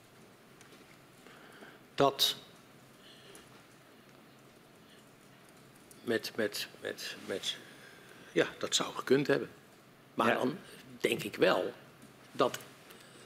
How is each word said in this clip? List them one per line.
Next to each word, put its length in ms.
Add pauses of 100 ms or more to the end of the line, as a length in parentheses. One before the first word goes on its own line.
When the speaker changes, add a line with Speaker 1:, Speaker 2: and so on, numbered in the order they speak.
(1900)
Speaker 1:
Dat 420 (3750)
met, 320
met, 320 (120)
met, 360 (100)
met, 300 (760)
ja, 140 (120)
dat 160
zou 200
gekund 320
hebben. 240 (640)
Maar 120
Speaker 2:
Ja. 80
Speaker 1:
dan 240 (420)
denk 220
ik 140
wel 360 (600)
dat, 260 (680)